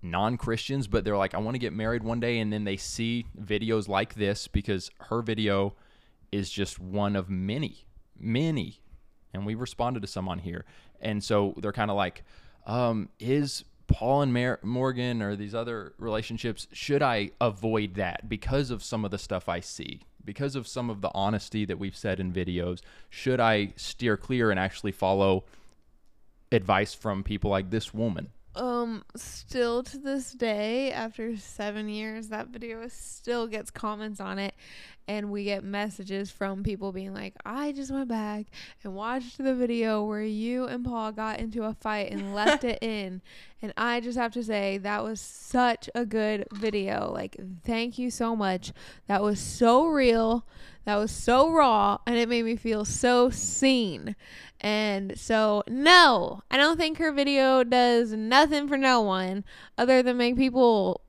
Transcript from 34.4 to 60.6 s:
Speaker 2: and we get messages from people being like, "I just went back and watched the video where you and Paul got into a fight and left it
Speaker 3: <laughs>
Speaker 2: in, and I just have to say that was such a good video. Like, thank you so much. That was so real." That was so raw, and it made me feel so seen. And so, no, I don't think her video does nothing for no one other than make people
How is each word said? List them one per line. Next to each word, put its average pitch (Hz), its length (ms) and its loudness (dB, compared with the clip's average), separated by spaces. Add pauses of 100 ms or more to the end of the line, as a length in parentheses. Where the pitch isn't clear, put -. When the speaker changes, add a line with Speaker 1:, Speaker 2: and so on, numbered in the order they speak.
Speaker 2:
and 208 220 -4
we 202 140 -4
get 202 200 -2
messages 196 640 -6
from 196 320 -6
people 196 300 -4
being 190 220 -8
like, 196 180 -10 (140)
"I 285 260 -4
just 269 180 -8
went 269 180 -4
back 214 360 -4 (400)
and 196 100 -8
watched 240 440 -6
the 262 160 2
video 226 500 0
where 214 180 -4
you 226 440 -2
and 247 180 -6
Paul 226 280 -4
got 220 280 -6
into 226 240 -4
a 220 80 -4
fight 214 400 -4
and 202 220 -6
left 247 280 4
it 240 160 -2
Speaker 3:
<laughs> - 40 -8
Speaker 2:
in, 196 400 -6 (400)
and 214 160 -8
I 240 220 0
just 240 180 -4
have 233 140 -2
to 240 120 -4
say 202 320 -2
that 202 260 -4
was 220 160 -6
such - 760 0
a 240 100 0
good 214 480 0
video. 208 580 -2
Like, - 280 -8 (260)
thank 233 320 -2
you 247 140 -2
so 226 260 0
much. 190 380 0 (320)
That 196 160 2
was 208 180 2
so 247 460 6
real." 233 580 4 (400)
That 208 120 0
was 208 160 0
so 262 360 6
raw, 226 500 6 (100)
and 240 80 2
it 233 120 2
made 233 160 2
me 226 120 0
feel 214 280 -2
so 247 460 6
seen. 220 840 0 (440)
And 208 560 -2
so, 214 520 2
no, 269 840 8
I 247 60 2
don't 302 200 6
think 320 220 0
her 320 140 2
video 269 500 4
does 240 500 4
nothing 277 540 4
for 277 100 0
no 262 240 6
one 190 440 0 (340)
other 254 240 6
than 247 140 2
make 240 200 2
people 240 720 4